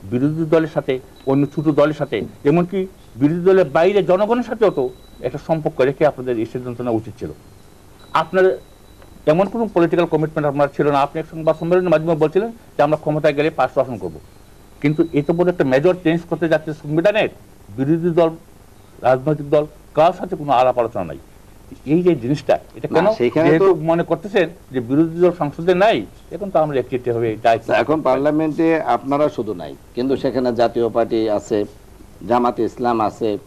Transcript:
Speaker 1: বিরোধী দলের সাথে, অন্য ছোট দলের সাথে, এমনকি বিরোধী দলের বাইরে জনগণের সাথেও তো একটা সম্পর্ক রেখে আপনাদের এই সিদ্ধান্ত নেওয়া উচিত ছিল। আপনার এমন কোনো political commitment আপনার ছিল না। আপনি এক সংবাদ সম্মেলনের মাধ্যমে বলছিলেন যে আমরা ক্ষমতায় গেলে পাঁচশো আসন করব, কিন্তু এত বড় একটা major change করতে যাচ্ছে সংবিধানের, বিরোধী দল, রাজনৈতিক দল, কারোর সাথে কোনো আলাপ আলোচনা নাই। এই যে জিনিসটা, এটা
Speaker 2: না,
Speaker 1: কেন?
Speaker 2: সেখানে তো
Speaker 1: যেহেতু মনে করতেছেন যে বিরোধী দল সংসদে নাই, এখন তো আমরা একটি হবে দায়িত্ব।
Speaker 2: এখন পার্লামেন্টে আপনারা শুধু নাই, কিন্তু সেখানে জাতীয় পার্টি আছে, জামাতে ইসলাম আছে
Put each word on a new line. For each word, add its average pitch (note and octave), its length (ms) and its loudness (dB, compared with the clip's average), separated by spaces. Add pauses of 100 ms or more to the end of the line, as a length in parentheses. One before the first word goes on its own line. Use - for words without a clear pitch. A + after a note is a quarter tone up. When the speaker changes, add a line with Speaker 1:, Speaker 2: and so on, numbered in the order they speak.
Speaker 1:
বিরোধী C#3 420 -2
দলের D#3+ 280 2
সাথে, C#3 260 -4 (260)
অন্য C#3 300 2
ছোট D3+ 120 -4
দলের D3+ 260 2
সাথে, C3+ 280 -4 (240)
এমনকি F3 420 2 (280)
বিরোধী D3+ 260 0
দলের F#3+ 240 6
বাইরে F3 380 2
জনগণের G#3 400 2
সাথেও A3+ 260 0
তো C3 200 -2 (320)
একটা B2 160 -6 (100)
সম্পর্ক D#3 340 -2
রেখে C#3+ 240 2
আপনাদের B2+ 340 -2
এই A2+ 60 -2
সিদ্ধান্ত B2 360 -10
নেওয়া A#2+ 160 -2
উচিত A2 220 -6
ছিল। F2+ 100 -10 (840)
আপনার F#3 460 2 (680)
এমন E3 200 4
কোনো A3+ 280 -4
political E3+ 340 2
commitment D#3 400 -2
আপনার C#3+ 280 2
ছিল D3 160 2
না। C#3+ 80 2
আপনি C#3+ 200 -2
এক D#3 120 -8
সংবাদ D#3+ 280 0
সম্মেলনের F3+ 300 0
মাধ্যমে D#3+ 260 2
বলছিলেন D#3+ 360 0 (260)
যে D3+ 60 4
আমরা D3+ 140 2
ক্ষমতায় D3+ 360 0
গেলে D3 160 0
পাঁচশো C#3 320 -2
আসন B2 160 -4
করব, F2+ 180 -10 (680)
কিন্তু D3+ 220 0 (100)
এত D3 180 0
বড় F3 180 2
একটা F3+ 140 -2
major D3 400 2
change E3 260 0
করতে E3 200 -2
যাচ্ছে D#3 240 -2
সংবিধানের, E3 560 0 (480)
বিরোধী D#3+ 320 0
দল, E3 200 2 (720)
রাজনৈতিক C#3+ 480 0
দল, D3+ 160 4 (280)
কারোর E3+ 260 4
সাথে F#3+ 160 -6
কোনো D3 160 -6
আলাপ B2 280 4
আলোচনা A2+ 240 -4
নাই। D2 140 -10 (680)
এই D#3+ 180 0
যে F3 120 4
জিনিসটা, B2 440 -2 (160)
এটা - 160 -10
Speaker 2:
না, D#3 80 2
Speaker 1:
কেন? G3+ 140 2
Speaker 2:
সেখানে D3+ 320 0
তো D#3+ 200 4
Speaker 1:
যেহেতু F#3+ 100 6
মনে E3 280 0
করতেছেন E3+ 460 -2 (220)
যে B2+ 80 -4
বিরোধী D#3 400 0
দল F3 180 4
সংসদে E3 360 -2
নাই, F3+ 320 2 (260)
এখন F#3+ 180 -10
তো F3 100 0
আমরা D3+ 200 0
একটি B2 320 -4
হবে A#2 320 -2
দায়িত্ব। A2+ 300 2
Speaker 2:
এখন A#2+ 280 0
পার্লামেন্টে D3+ 800 0
আপনারা C3+ 480 0
শুধু G#2+ 240 -6
নাই, D#2 220 -12 (200)
কিন্তু C3 200 -2
সেখানে B2 400 -2
জাতীয় A#2 340 0
পার্টি A2+ 400 0
আছে, G#2 360 -2 (640)
জামাতে A#2+ 360 0
ইসলাম A#2 380 -2
আছে G#2 460 -2